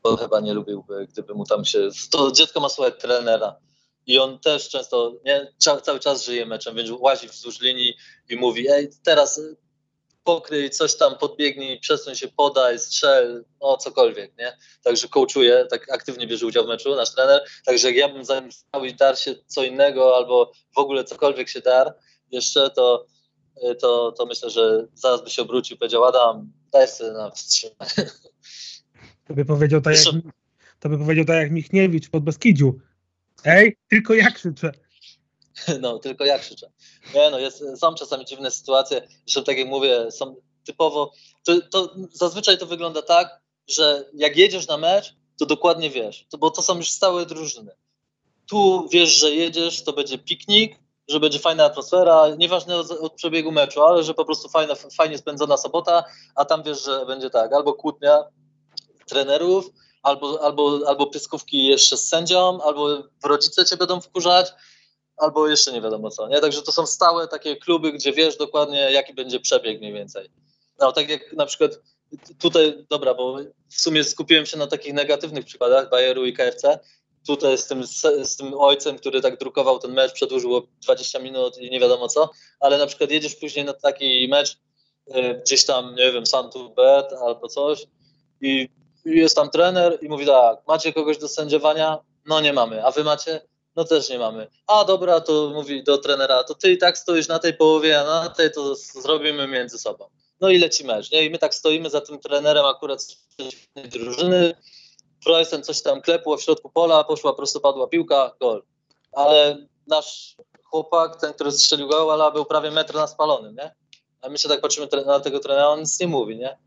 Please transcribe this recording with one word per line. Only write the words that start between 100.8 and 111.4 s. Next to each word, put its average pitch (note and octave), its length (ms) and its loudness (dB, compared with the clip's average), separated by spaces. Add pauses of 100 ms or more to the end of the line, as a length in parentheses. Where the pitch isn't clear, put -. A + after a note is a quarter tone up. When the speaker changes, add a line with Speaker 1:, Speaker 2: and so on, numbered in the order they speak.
Speaker 1:
mecz, A2 260 -6
nie? D#3 140 2
I D3+ 40 -4
my E3 80 -8
tak D#3 180 -2
stoimy D#3+ 340 -2
za C#3+ 120 -2
tym D3 180 -16
trenerem C#3+ 460 0
akurat C#3 380 -4
z - 120 -16
przeciwnej - 720 -20
drużyny. E3 640 0 (720)
Preußen E3 380 2
coś D3 180 -6
tam C#3 200 -2
klepło E3 360 0
w C#3+ 40 -10
środku D#3 280 -2
pola, E3 340 4
poszła D3+ 300 -2
prostopadła C#3 540 -2
piłka, D3 520 0
gol. A2+ 240 -2 (480)
Ale D3 560 2 (200)
nasz - 480 -6 (280)
chłopak, E3 580 -4
ten, D3+ 120 -6
który C#3+ 180 -4